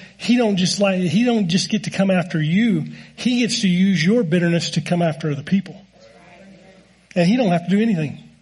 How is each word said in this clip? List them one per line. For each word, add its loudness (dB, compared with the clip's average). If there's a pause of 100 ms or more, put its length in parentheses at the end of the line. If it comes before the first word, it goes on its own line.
(180)
he 0
don't 2
just 0
like, 2
he 2
don't 2
just -2
get -2
to -8
come 0
after 0
you. 0 (300)
He -2
gets -2
to 2
use 2
your 2
bitterness 0
to -2
come -2
after -2
other -6
people. -2 (1300)
And 2
he 4
don't 2
have 0
to -4
do 2
anything. -2 (240)